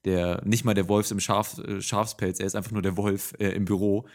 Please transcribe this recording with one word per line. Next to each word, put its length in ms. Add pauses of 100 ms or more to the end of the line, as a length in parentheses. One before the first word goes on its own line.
der, 380
nicht 220
mal 80
der 160
Wolf 220
im 80
Schaf-, 400
äh, 200
Schafspelz, 600
er 80
ist 80
einfach 160
nur 100
der 160
Wolf, 400
äh, 120
im 160
Büro, 500